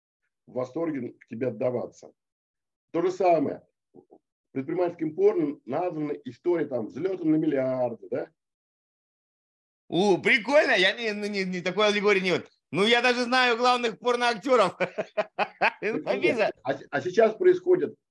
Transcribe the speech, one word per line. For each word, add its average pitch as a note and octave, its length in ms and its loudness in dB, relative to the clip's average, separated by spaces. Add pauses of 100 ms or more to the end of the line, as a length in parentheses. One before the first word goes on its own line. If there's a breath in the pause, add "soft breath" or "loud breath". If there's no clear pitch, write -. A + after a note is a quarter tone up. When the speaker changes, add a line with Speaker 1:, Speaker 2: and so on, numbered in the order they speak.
(480)
Speaker 1:
в G2+ 60 -20
восторге C3 600 -6
к - 140 -20
тебе A#2 200 -6
отдаваться. A#2+ 640 -4 (800)
То E3 100 -2
же F3+ 100 2
самое. E3+ 500 2 (920)
Предпринимательским D#3+ 640 -4
порно F3+ 500 0
названа D3+ 480 -4 (100)
история D#3+ 420 -2
там A#2+ 220 -6
взлёта F3 380 -6
на D#3 100 4
миллиарды, C3 720 -2
да? D3+ 200 -4 (1600)
Speaker 2:
У, F#3 300 2
прикольно, B3+ 540 2
я G3 220 4
не, A#3 200 -4
ну, G#3 140 -6
не, G3+ 160 -4
не, F#3 180 -6
такой F#3 260 0
аллегории G3+ 340 2
не F#3 100 0
вот. C#3 180 -2 (220)
Ну, F#3 140 0
я A#3+ 160 4
даже B3 220 2
знаю B3 340 2
главных A#3+ 420 0
порноактёров. A#3+ 760 0
<laughs> F3+ 100 -2 (280)
Speaker 1:
Так - 680 -2
вот, A3+ 180 -4
Speaker 2:
Инфобиза. C#4 520 0 (120)
Speaker 1:
а C#3 100 -2
с-, - 160 -14
а C#3 120 -4
сейчас G#3+ 340 2
происходит F3+ 600 2 (160)